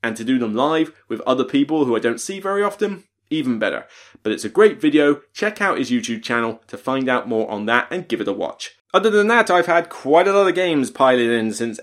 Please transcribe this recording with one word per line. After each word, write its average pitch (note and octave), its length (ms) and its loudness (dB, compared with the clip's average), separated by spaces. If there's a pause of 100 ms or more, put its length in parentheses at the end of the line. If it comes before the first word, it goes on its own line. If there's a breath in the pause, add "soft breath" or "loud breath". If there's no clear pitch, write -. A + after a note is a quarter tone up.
And A2 120 -6
to A2+ 80 -12
do C3 120 0
them A#2 160 -2
live D#3 400 0 (160 soft breath)
with A2 120 -6
other B2+ 240 0
people C#3+ 400 0
who A#2+ 100 0
I A2 60 0
don't A#2 200 -2
see G3 200 -8
very G3 200 -2
often, G3+ 440 -4 (260)
even B2+ 300 -2
better. F#2+ 260 -4 (380 loud breath)
But G#2+ 80 0
it's G2+ 120 -4
a G#2+ 40 -6
great G3+ 320 4
video. D3 400 4 (120)
Check G#3+ 300 -4
out F#3 160 0
his A#2+ 140 -4
YouTube A2+ 320 -4
channel A#2 420 -4
to - 100 -14
find C3 320 -4
out B2 200 -2
more A2 200 -2
on G#2 180 -6
that A#2 220 0
and F3+ 200 -8
give A2+ 120 -4
it G#2 60 -4
a G2 60 -2
watch. - 420 -8 (180)
Other G3 180 4
than G#3 180 2
that, A3+ 200 4
I've F3+ 180 2
had E3+ 240 2
quite E3 360 2
a G3 60 2
lot G3 160 4
of F3 80 0
games D#3+ 340 0
piling B2+ 400 2
in A2 220 0
since A#2 300 -6